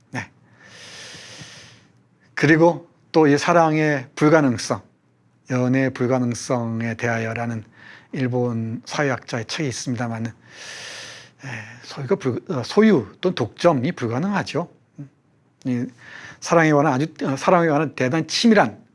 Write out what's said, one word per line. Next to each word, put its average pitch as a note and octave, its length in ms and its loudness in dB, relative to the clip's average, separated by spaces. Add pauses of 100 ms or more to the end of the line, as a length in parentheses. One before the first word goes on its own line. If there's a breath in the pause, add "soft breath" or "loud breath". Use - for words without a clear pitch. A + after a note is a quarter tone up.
(120)
네. A2+ 200 -10 (2000 loud breath)
그리고 D#3 560 4 (220)
또 D#3 160 4
이 C#3+ 100 4
사랑의 D#3 800 2
불가능성, C#3+ 640 2 (680)
연애의 B2+ 420 0
불가능성에 A#2+ 1040 -2
대하여라는 A2+ 680 -4 (480 loud breath)
일본 B2 720 -4
사회학자의 B2+ 600 -4
책이 - 220 -6
있습니다마는, A#2 640 -6
에, - 1160 -18 (360)
소유가 C#3+ 320 -6
불-, B2 340 -2
어, C#3+ 140 -4
소유 G3+ 440 4 (120)
또는 F3+ 140 0
독점이 D3 600 0
불가능하죠. D3+ 760 -4 (960)
이 B2 200 -2 (540 loud breath)
사랑에 D#3+ 320 4
관한 D3 220 4
아주, C3+ 140 0 (160)
어, C3+ 120 -2
사랑에 E3+ 320 2
관한 D3 280 0
대단히 D3+ 320 -2
치밀한 G3 500 4 (180)